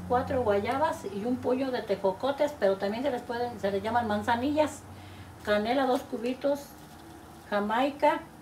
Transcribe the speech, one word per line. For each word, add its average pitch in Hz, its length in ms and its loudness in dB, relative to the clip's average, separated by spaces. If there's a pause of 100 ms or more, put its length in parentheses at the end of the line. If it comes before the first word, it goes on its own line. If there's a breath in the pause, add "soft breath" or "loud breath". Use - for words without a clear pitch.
cuatro 262 340 2
guayabas 240 640 2 (100)
y 202 100 -4
un 247 120 2
puño 254 340 0
de 247 100 -2
tejocotes, 262 800 0
pero 196 180 4
también 208 280 -2
se 294 80 0
les 240 100 -4
pueden, 240 380 -4
se 196 100 0
les 196 100 0
llaman 226 280 0
manzanillas. 247 760 0 (640 loud breath)
Canela, 226 420 2
dos 262 140 2
cubitos, 262 680 -2 (760)
jamaica, 262 720 2 (240)